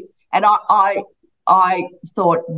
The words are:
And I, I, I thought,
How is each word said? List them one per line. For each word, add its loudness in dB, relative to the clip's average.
And 0
I, 4
I, 0
I 0
thought, 0